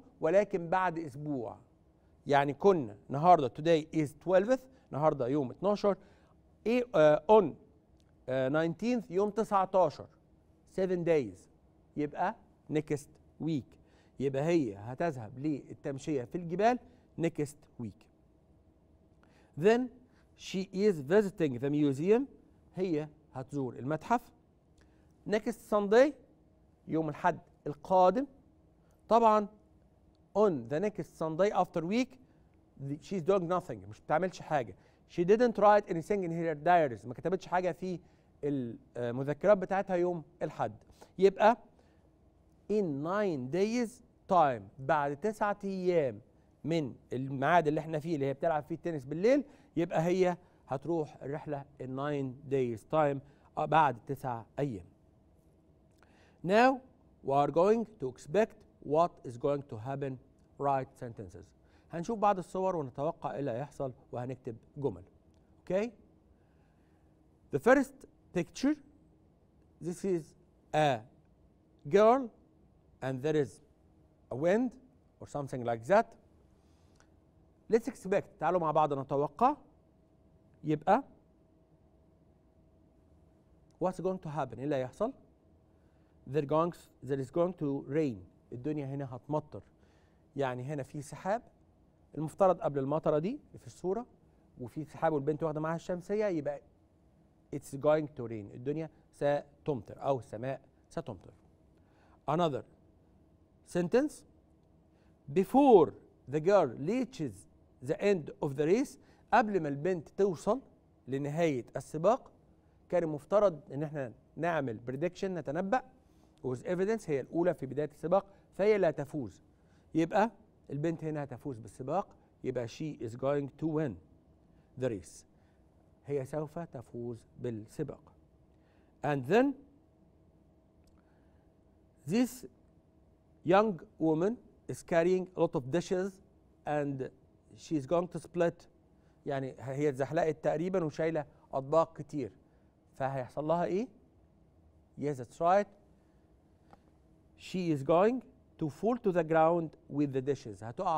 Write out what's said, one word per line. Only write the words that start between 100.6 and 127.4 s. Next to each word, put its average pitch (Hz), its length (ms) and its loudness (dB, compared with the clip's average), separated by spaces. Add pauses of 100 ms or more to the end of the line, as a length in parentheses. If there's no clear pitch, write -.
ستمطر. - 440 -12 (1000)
Another 156 320 0 (1080)
sentence. 226 500 0 (1080)
Before 196 600 8 (380)
the 151 80 0
girl 175 280 4 (200)
reaches 185 460 -4 (540)
the 151 140 -2
end 180 300 0 (120)
of 143 120 -2
the 147 100 0
race، 214 320 2 (360)
قبل 214 260 4
ما 151 100 -4
البنت 151 400 -4
توصل 202 520 0 (460)
لنهاية 143 580 -2 (100)
السباق، 170 560 -2 (580)
كان 175 140 0
المفترض 165 560 2 (140)
إن 143 100 -4
احنا 143 300 -6 (220)
نعمل 143 520 -2
prediction، 151 380 -4
نتنبأ، 190 580 -4 (640)
with 127 120 -4
evidence، 190 500 -4
هي 139 100 0
الأولى 165 340 0
في 139 120 -10
بداية 135 240 -4
السباق، 185 360 0 (320)
فهي 208 180 4
اللي 180 140 2
هتفوز. 139 520 -8 (540)
يبقى 165 360 2 (380)
البنت 156 340 -4
هنا 151 200 -6
هتفوز 131 360 -10
بالسباق، 131 480 -6 (360)
يبقى 123 240 -4
she 156 340 -10
is 113 120 -8
going 139 360 -2 (120)
to 160 60 -2
win 151 260 -2 (880)
the 127 60 0
race. - 360 -12 (800)
هي 139 200 -4
سوف 151 340 -8
تفوز 120 580 -12 (220)
بالسباق. 120 720 -10 (920)